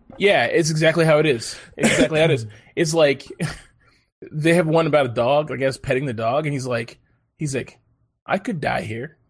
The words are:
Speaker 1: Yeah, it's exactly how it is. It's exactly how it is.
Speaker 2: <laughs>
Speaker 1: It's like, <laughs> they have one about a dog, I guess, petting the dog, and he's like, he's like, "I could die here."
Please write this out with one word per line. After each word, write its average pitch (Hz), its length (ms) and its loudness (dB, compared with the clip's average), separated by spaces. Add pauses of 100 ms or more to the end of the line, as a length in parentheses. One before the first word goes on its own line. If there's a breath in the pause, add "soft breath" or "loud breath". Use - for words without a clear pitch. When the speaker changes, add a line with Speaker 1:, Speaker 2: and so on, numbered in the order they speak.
(180)
Speaker 1:
Yeah, 180 260 4
it's 156 260 2
exactly 160 340 2
how 156 140 4
it 156 80 2
is. 120 300 -2 (200 loud breath)
It's 220 140 2
exactly - 300 2
how 160 60 4
it 160 60 2
is. 117 140 -2 (140)
Speaker 2:
<laughs> - 160 -20
Speaker 1:
It's 160 180 0
like, 143 300 2 (560 loud breath)
<laughs> - 500 -20
they 156 240 0
have 175 140 2
one 160 180 2
about 147 200 2
a - 20 -4
dog, 127 420 0
I 127 60 -6
guess, 135 220 -2
petting 131 280 -2
the 127 60 -4
dog, 120 340 -2
and 143 60 -4
he's 131 140 -6
like, 117 340 -6 (380)
he's 135 180 -6
like, - 240 -10 (440)
"I 190 140 -2
could 196 220 -8
die 123 220 -2
here." 113 340 -12 (140)